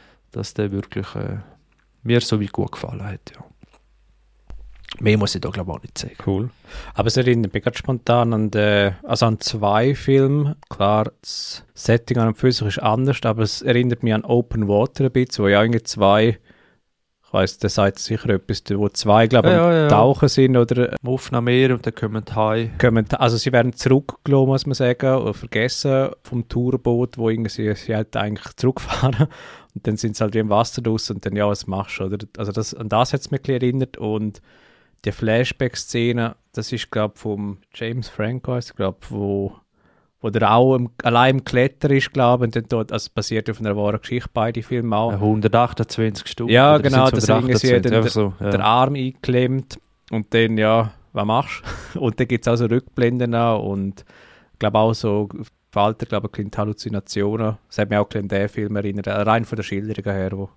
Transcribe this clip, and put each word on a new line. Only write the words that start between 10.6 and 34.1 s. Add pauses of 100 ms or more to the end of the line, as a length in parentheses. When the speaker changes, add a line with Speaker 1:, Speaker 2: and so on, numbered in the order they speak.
Speaker 2:
Klar,
das (100)
Setting
an
und
für
sich
ist
anders,
aber
es
erinnert
mich
an
Open
Water
ein
bisschen,
wo
ja
irgendwie
zwei, (880)
ich
weiss,
der
sagt
sicher
etwas,
wo
zwei,
glaub
ich,
Speaker 1:
Ja,
Speaker 2:
am
Speaker 1:
ja,
ja.
Speaker 2:
Tauchen
sind
oder
Speaker 1:
Am
offenen
Meer
und
dann
kommen
die
Haie.
Speaker 2:
kommen,
also
sie
werden
zurückgelassen,
muss
man
sagen,
oder
vergessen (140)
vom
Tourboot,
wo
irgendwie
sie,
sie
halt
eigentlich
zurückfahren.
<laughs>
Und
dann
sind
sie
halt
wie
im
Wasser
draus
und
dann,
ja,
was
machst
du,
oder? (100)
Also
das,
an
das
hat's
mich
ein
bisschen
erinnert
und (640)